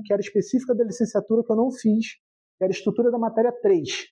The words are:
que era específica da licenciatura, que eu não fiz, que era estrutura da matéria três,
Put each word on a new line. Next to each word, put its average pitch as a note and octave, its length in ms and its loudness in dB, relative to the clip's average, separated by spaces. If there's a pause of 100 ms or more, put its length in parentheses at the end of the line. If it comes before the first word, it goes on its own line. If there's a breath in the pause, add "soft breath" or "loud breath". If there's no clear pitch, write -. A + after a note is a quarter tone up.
que - 60 -6
era G3+ 100 2
específica B3 540 -2
da A#3 80 2
licenciatura, A3 600 0
que A#3 80 -4
eu G#3+ 40 2
não B3 160 2
fiz, A3 460 0 (400)
que F#3+ 60 -2
era F#3 80 2
estrutura A#3 380 0
da A#3+ 80 0
matéria A3+ 340 0
três, F#3 600 0